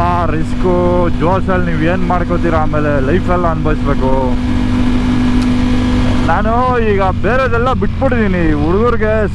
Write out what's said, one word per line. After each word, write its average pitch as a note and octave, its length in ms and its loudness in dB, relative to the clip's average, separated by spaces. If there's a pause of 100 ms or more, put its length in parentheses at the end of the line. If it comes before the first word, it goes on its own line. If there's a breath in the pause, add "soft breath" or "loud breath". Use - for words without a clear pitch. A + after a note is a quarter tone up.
(320)
ರಿಸ್ಕು, F3 800 0 (100)
ಜೋಶಲ್ಲಿ F3+ 520 0
ನೀವು D#3 120 0 (100)
ಏನ್ F#3 140 0
ಮಾಡ್ಕೋತೀರ, E3+ 480 0
ಆಮೇಲೆ D3+ 500 0
ಲೈಫೆಲ್ಲ F3 420 0
ಅನುಭವಿಸ್ಬೇಕು. C3+ 880 0 (1900)
ನಾನು A#3 520 0
ಈಗ G#3 220 0
ಬೇರೆದೆಲ್ಲ A#3 720 0
ಬಿಟ್ಬಿಟ್ಟಿದ್ದೀನಿ, F3+ 920 0
ಹುಡುಗರಿಗೆ G#3+ 680 0